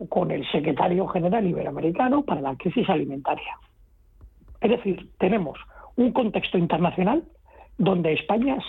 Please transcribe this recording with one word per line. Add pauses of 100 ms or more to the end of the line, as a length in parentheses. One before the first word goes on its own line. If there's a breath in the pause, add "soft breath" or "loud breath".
con
el
secretario
general
iberoamericano
para
la
crisis
alimentaria. (1000)
Es
decir,
tenemos (380 loud breath)
un
contexto
internacional (520 loud breath)
donde
España (120)